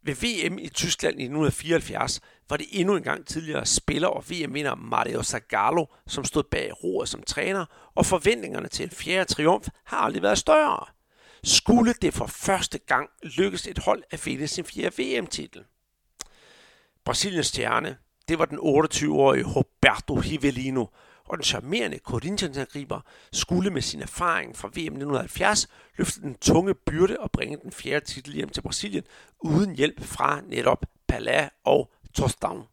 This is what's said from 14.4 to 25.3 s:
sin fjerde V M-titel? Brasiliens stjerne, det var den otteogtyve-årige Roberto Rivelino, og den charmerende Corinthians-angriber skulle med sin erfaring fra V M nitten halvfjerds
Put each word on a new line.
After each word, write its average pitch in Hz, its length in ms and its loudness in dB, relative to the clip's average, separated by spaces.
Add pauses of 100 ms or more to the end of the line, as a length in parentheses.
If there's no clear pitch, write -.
sin - 160 -6
fjerde - 380 -4
V 262 200 -2
M-titel? - 420 -10 (1400)
Brasiliens 175 420 0
stjerne, 113 500 -2 (320)
det 160 100 0
var 165 60 4
den 151 160 -6
otteogtyve-årige 147 840 4
Roberto - 680 0
Rivelino, 131 720 0 (380)
og - 120 -6
den 147 80 -8
charmerende 127 540 -2
Corinthians-angriber 139 1000 -6 (320)
skulle 180 380 0
med 156 120 -2
sin 73 200 -6
erfaring 160 540 -4
fra - 120 -10
V 160 220 -6
M 147 40 -10
nitten 143 200 -4
halvfjerds 196 540 0 (280)